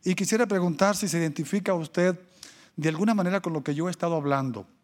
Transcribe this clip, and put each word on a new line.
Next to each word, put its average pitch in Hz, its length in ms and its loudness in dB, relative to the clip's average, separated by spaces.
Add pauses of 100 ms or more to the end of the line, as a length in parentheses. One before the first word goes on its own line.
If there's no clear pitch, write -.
Y 180 120 2
quisiera 220 300 2
preguntar 190 500 2
si 196 140 -2
se 156 80 0
identifica 170 560 0
usted 175 440 0 (600)
de 151 120 0
alguna 185 240 2
manera 190 280 0
con 175 100 -4
lo 156 100 -4
que 143 140 -2
yo 165 140 -2
he - 20 -6
estado 170 240 -2
hablando. 135 500 -2 (180)